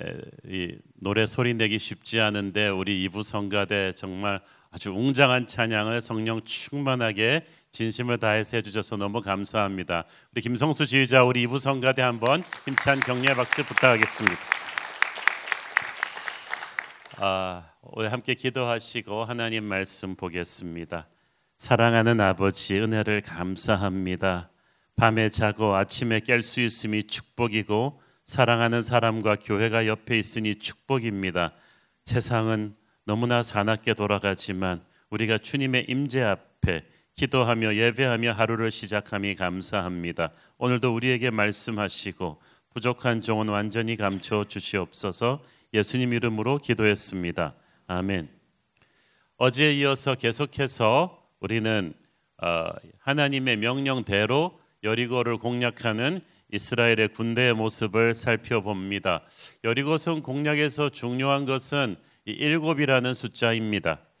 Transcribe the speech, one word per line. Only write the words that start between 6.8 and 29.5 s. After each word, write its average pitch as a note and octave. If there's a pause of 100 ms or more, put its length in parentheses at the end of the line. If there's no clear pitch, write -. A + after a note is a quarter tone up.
진심을 A#2
다해서 A2
해주셔서 G#2
너무 G2+
감사합니다. G2 (320)
우리 A2
김성수 C#3
지휘자, C3
우리 B2
이부 B2
성가대 C3
한번 B2 (240)
힘찬 C#3
격려의 B2+
박수 B2+
부탁하겠습니다. A#2 (2750)
아, F#2+ (200)
오늘 A2
함께 B2
기도하시고 A#2+
하나님 A2+
말씀 F#2+
보겠습니다. E2+ (500)
사랑하는 A#2
아버지, G2
은혜를 G#2+
감사합니다. F#2 (460)
밤에 A2
자고 G#2
아침에 A2
깰 A#2
수 -
있음이 G#2+
축복이고 A2 (240)
사랑하는 A#2
사람과 A2+
교회가 A2